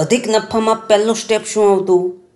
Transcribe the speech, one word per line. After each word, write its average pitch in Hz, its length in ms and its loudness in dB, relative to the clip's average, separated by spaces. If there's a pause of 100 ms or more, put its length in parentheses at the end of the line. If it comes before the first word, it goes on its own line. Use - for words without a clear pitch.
અધિક 220 260 -2
નફામાં 220 580 0
પહેલું 220 360 2
સ્ટેપ 214 240 -2
શું 214 220 0
આવતું? 190 360 2 (320)